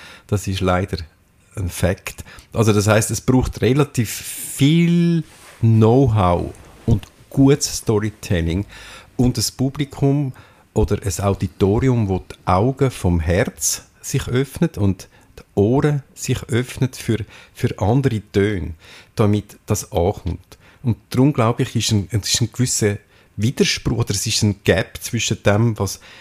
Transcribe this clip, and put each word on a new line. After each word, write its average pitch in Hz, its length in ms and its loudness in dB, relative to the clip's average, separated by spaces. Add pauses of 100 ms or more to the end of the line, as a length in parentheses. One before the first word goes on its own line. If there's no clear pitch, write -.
(280)
Das 101 200 -2
ist 95 140 -4
leider 92 360 0 (580)
ein 90 140 -6
Fakt. - 540 -4 (300)
Also 110 200 2
das 101 140 2
heisst, 107 240 2
es 110 100 -6
braucht - 400 0
relativ 123 500 0
viel 170 1120 0 (380)
Know-how 110 920 4 (320)
und 110 200 0 (240)
gutes 135 480 2
Storytelling 101 880 -2 (500)
und 123 220 2
das - 140 -4
Publikum 139 840 -2 (400)
oder 104 300 0
ein 98 200 -4
Auditorium, 104 840 0
wo 92 120 -2
die - 160 -14 (100)
Augen 123 460 2
vom 87 280 0
Herz 87 640 -2 (180)
sich - 260 -6
öffnet 139 500 -2
und 98 300 -2 (320)
die - 40 -20 (120)
Ohren 139 480 2 (100)
sich - 360 -4
öffnet 127 460 -2
für, 110 300 -4 (280)
für - 260 -4
andere 113 420 0 (100)
Töne, 98 440 0 (400)
damit 104 500 0
das - 260 -4
ankommt. 87 640 -4 (260)
Und 113 140 0 (120)
darum, 135 240 4
glaube 120 300 0
ich, - 120 -6
ist 113 160 0
ein, 101 200 0
es - 220 -2
ist - 80 0
ein 113 100 -2
gewisser 107 460 0 (400)
Widerspruch 120 640 -2
oder 117 120 -2
es 101 140 -4
ist - 160 -2
ein 104 220 0
Gap - 360 0
zwischen - 440 -6
dem, 107 360 2
was 98 200 -4 (220)